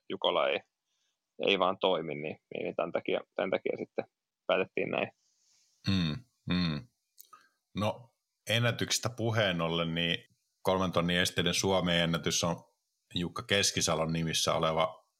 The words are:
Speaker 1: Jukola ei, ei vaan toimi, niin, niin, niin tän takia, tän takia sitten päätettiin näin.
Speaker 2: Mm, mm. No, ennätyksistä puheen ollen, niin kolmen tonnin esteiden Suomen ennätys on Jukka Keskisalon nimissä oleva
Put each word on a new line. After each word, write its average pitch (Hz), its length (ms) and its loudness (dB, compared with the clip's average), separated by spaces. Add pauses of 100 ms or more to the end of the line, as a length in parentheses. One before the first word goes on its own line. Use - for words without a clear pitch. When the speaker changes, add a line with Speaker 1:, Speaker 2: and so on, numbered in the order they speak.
Speaker 1:
Jukola 87 400 0
ei, 85 100 0 (880)
ei 95 120 4
vaan 92 200 2
toimi, 82 360 0
niin, 76 220 -8 (160)
niin, - 100 -8
niin 87 120 -6
tän 85 160 -2
takia, - 280 -2 (160)
tän 98 160 0
takia - 260 -2
sitten - 280 -8 (420)
päätettiin - 440 0
näin. - 200 -2 (760)
Speaker 2:
Mm, 87 280 0 (340)
mm. 85 380 -2 (880)
No, 107 360 -4 (380)
ennätyksistä 117 600 0
puheen 107 520 0
ollen, 82 340 0
niin 85 220 0 (440)
kolmen 95 300 2
tonnin 87 260 2
esteiden 90 360 0
Suomen 90 460 2
ennätys 85 440 0
on 85 120 0 (600)
Jukka 87 280 -4
Keskisalon 82 720 0
nimissä 80 400 0
oleva 80 520 0 (140)